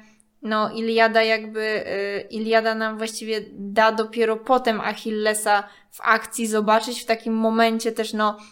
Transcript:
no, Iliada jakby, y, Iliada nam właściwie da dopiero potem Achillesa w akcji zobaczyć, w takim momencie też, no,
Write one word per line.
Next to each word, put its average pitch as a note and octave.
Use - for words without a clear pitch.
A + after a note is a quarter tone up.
no, G#3+
Iliada A3+
jakby, A3
y, G3+
Iliada A3
nam A3
właściwie A3
da G#3
dopiero A3
potem A#3+
Achillesa G#3+
w -
akcji A3
zobaczyć, G#3+
w -
takim A3+
momencie A3+
też, G#3+
no, G#3+